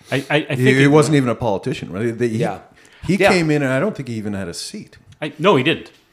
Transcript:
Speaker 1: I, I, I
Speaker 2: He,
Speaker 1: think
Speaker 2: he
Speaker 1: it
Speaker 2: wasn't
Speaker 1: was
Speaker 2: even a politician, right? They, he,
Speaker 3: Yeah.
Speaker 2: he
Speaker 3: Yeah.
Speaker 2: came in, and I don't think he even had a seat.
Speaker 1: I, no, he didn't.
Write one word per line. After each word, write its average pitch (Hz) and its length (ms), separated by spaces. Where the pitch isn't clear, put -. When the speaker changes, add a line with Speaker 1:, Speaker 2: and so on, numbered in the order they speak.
Speaker 1:
I, 131 60
I, 151 80
I - 40
Speaker 2:
He, 156 60
Speaker 1:
think - 20
Speaker 2:
he 135 60
Speaker 1:
it 143 40
Speaker 2:
wasn't 147 240
Speaker 1:
was 143 60
Speaker 2:
even 127 100
a 113 80
politician, 110 560
right? 113 260
They, 120 120
he, 110 80
Speaker 3:
Yeah. 101 240
Speaker 2:
he 170 80
Speaker 3:
Yeah. 196 160
Speaker 2:
came 175 180
in, 147 140
and 131 80
I 131 80
don't 202 160
think 135 140
he 117 80
even 104 160
had 98 160
a 87 60
seat. - 420
Speaker 1:
I, 151 160
no, 185 160
he 127 80
didn't. - 300